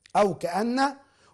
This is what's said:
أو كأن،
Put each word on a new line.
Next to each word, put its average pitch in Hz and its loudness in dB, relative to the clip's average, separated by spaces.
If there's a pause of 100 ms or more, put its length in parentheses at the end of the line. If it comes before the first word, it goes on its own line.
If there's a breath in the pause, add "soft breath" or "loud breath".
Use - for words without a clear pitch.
(160)
أو 190 2
كأن، 233 -2 (380 soft breath)